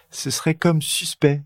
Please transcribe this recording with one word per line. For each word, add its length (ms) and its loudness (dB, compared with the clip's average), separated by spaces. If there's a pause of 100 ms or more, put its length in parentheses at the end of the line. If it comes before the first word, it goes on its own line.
(100)
ce 200 -10
serait 240 -2
comme 260 2
suspect. 640 0